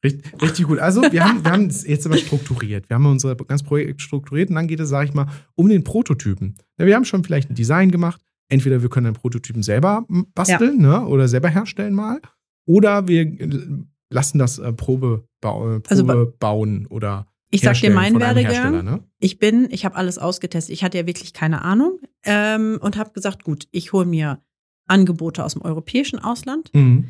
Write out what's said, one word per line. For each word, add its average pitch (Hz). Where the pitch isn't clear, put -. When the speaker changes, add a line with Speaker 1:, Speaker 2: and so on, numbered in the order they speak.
Speaker 1:
Richt-, 143
richtig 160
gut. 147
Also 185
wir 165
haben, 202
wir 165
haben 196
es -
jetzt 147
aber 156
strukturiert. 120
Wir 117
haben 131
unser 131
ganzes 139
Projekt 143
strukturiert 143
und 180
dann 165
geht 160
es, 151
sag 139
ich 143
mal, 143
um 180
den 202
Prototypen. 101
Ja, 165
wir 196
haben 247
schon 190
vielleicht 143
ein 120
Design 151
gemacht. 170
Entweder 131
wir 120
können 123
einen 110
Prototypen 117
selber 165
m, 180
basteln, 196
Speaker 2:
Ja. 147
Speaker 1:
ne, 240
oder 135
selber 127
herstellen 196
mal. 214
Oder 202
wir, 170
äh, 156
lassen 139
das, 123
äh, 120
Probe 123
bau-, 110
äh, 110
Probe -
Speaker 2:
Also 190
bei 120
Speaker 1:
bauen 107
oder 101
Speaker 2:
Ich 202
sag -
dir -
Speaker 1:
herstellen 127
Speaker 2:
meinen 196
Speaker 1:
von 233
einem 240
Speaker 2:
Werdegang. 247
Speaker 1:
Hersteller, 330
ne? 127
Speaker 2:
Ich 190
bin, 233
ich 202
hab 190
alles 185
ausgetestet. 175
Ich 160
hatte 185
ja 170
wirklich -
keine 160
Ahnung, 277
ähm, 214
und 208
hab 214
gesagt, 190
gut, 151
ich -
hol 190
mir 160
Angebote 170
aus 151
dem 165
europäischen 170
Ausland, 254
Speaker 1:
Mhm. 127